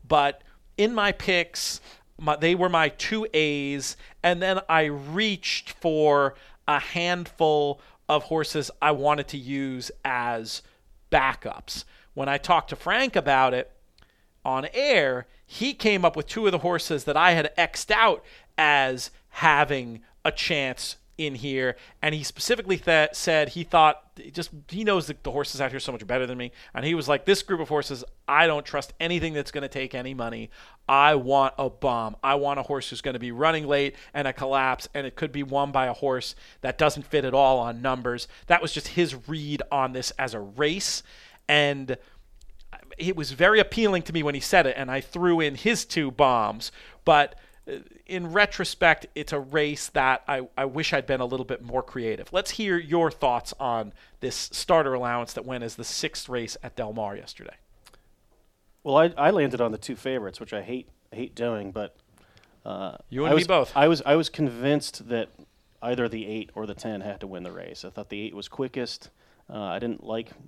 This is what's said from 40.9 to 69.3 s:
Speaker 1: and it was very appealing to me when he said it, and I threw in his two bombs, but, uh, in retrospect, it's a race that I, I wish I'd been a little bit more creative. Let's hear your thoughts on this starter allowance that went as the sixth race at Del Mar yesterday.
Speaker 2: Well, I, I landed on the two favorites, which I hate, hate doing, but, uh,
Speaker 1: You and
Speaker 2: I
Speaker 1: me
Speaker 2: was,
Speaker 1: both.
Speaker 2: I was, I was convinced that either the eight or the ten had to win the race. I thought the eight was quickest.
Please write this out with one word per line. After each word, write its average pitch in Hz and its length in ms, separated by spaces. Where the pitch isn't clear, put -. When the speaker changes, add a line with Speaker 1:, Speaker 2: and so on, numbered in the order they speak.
Speaker 1:
and 143 480
it 175 200
was 139 140
very 185 280
appealing 202 440
to 160 100
me 160 100
when 143 120
he 127 60
said 175 240
it, 127 120
and 131 120
I 135 120
threw 170 400
in 143 140
his 208 300
two 143 260
bombs, 117 600
but, 147 300
uh, - 120
in 175 260
retrospect, 180 760
it's 147 160
a 143 80
race 147 500
that 131 380
I, 135 200
I 135 80
wish 143 280
I'd 139 120
been 131 160
a 123 40
little 127 200
bit 123 160
more 123 220
creative. 113 500
Let's 196 180
hear 196 260
your 165 340
thoughts 120 480
on 117 340
this 127 160
starter 151 600
allowance 120 380
that 120 120
went 127 180
as 113 120
the 117 80
sixth - 440
race 123 360
at 127 120
Del 107 180
Mar 104 220
yesterday. - 400
Speaker 2:
Well, 143 140
I, 170 200
I 143 140
landed 135 300
on 113 100
the 107 60
two 117 180
favorites, 113 440
which 113 140
I 104 80
hate, 120 280
hate 117 240
doing, 110 360
but, 101 240
uh, 95 320
Speaker 1:
You 135 160
and 165 60
Speaker 2:
I 151 40
Speaker 1:
me 175 60
Speaker 2:
was, 170 60
Speaker 1:
both. 160 280
Speaker 2:
I 143 120
was, 165 180
I 143 100
was 165 140
convinced 131 800
that 117 200
either 120 280
the 113 160
eight 107 300
or 107 100
the 104 80
ten 104 280
had 101 200
to 101 60
win 92 160
the 90 80
race. 90 340
I 92 40
thought 101 200
the 104 120
eight 101 140
was 101 120
quickest. - 640